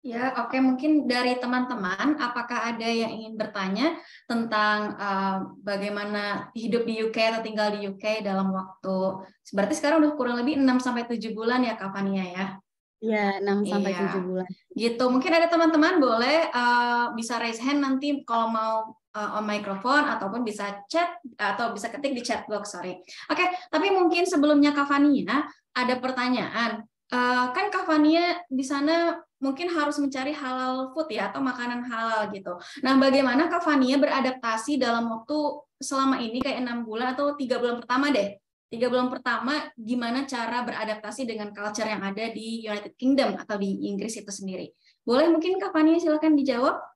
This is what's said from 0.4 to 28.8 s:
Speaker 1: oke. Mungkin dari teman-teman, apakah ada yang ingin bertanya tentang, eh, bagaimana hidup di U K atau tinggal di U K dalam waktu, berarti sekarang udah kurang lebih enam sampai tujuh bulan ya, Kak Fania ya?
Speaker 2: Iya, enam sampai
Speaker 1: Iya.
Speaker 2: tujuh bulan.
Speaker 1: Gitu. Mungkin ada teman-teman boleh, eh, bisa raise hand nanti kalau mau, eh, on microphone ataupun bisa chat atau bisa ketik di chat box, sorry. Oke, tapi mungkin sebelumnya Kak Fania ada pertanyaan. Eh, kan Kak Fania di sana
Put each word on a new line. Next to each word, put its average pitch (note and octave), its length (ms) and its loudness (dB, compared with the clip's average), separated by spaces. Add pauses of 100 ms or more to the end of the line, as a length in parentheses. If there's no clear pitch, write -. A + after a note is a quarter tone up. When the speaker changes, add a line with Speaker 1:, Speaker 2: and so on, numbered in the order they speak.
Speaker 1:
oke. C4 160 -2
Mungkin C4 480 4
dari B3 320 0
teman-teman, B3 800 -2
apakah A#3 560 -4
ada A3+ 120 -6
yang A#3 280 0
ingin A3 240 -12
bertanya G#3 560 0 (320)
tentang, G#3+ 720 0
eh, G3 380 0 (260)
bagaimana G3+ 920 -4
hidup A#3 280 0
di A3+ 240 -2
U A3 80 -4
K A3+ 160 2
atau A3 160 -4
tinggal G#3 320 -2
di G3+ 80 -6
U G3 80 -8
K G#3+ 320 -4
dalam F#3+ 240 0
waktu, F#3+ 720 -4 (320)
berarti G3+ 240 2
sekarang D4+ 240 4
udah D4 160 2
kurang A#3+ 160 0
lebih B3 240 0
enam B3+ 240 4
sampai A#3 240 -2
tujuh A3+ 240 -6
bulan A3+ 320 0
ya, A3 160 0
Kak G3 160 -6
Fania G3 320 -2
ya? F#3 200 -4 (520)
Speaker 2:
Iya, G#3 400 0
enam G3+ 240 0
sampai G3+ 320 0
Speaker 1:
Iya. F#3 60 -4 (100)
Speaker 2:
tujuh F#3+ 160 -2
bulan. F#3 220 -4 (260)
Speaker 1:
Gitu. A#3 320 0
Mungkin C4 240 2
ada E4 160 6
teman-teman E4 560 4
boleh, C4 480 2
eh, A#3+ 540 2 (100)
bisa A3+ 240 -6
raise A3+ 240 -4
hand C#4+ 160 2
nanti C#4 480 0
kalau A3+ 240 0
mau, A3 240 0 (400)
eh, G#3 240 -6
on G#3+ 80 -4
microphone G#3 560 0
ataupun A3 400 -2
bisa G3+ 480 -6
chat F4 240 0 (240)
atau A#3+ 360 -2
bisa A3+ 200 -8
ketik C#4+ 200 -4
di A#3+ 120 -6
chat A3 240 -2
box, G3+ 240 -6
sorry. F3+ 240 -8 (320)
Oke, D#4 140 2 (260)
tapi F#4+ 240 2
mungkin F4 320 4
sebelumnya D4 480 6
Kak C#4+ 160 0
Fania C#4 560 4 (280)
ada B3+ 240 0
pertanyaan. B3 880 -2 (220)
Eh, B3 460 2
kan G4 160 0
Kak F#4 160 -2
Fania E4 640 4
di C4 160 -2
sana E4 480 2 (240)